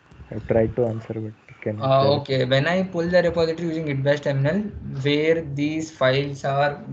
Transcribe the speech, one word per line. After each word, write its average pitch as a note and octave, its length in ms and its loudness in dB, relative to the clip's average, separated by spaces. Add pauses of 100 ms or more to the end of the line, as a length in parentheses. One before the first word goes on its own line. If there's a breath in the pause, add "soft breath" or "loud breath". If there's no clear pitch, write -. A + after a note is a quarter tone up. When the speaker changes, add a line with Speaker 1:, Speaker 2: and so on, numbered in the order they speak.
(300)
Speaker 1:
I A2 100 -12
tried A2+ 380 0
to B2 80 2
answer, A2+ 280 -6
but A2 480 -12
can G#2+ 160 -6
you A2 60 -6
Speaker 2:
Uh, C3 40 -2
Speaker 1:
clarify? C#3 340 4
Speaker 2:
okay, C3 240 0
when C3+ 220 2
I F#3 160 0
pull E3+ 240 -4
the F3+ 140 6
repository E3 460 0
using D#3+ 180 -4
Git C#3 180 -2
Bash C#3+ 180 2
terminal, C#3+ 400 2 (400)
where D3+ 400 2
these D3+ 500 -4
files C#3 540 0
are C#3+ 300 0 (180)